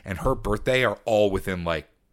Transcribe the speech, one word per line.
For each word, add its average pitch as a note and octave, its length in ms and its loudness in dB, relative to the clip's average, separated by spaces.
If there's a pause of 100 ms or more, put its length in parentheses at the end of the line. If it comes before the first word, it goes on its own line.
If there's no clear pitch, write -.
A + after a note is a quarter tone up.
and F#2+ 140 -6
her C3 160 0
birthday B2+ 500 0
are G#2 200 0
all G#2+ 260 4
within, F#2 340 -2
like, E2 240 -4 (240)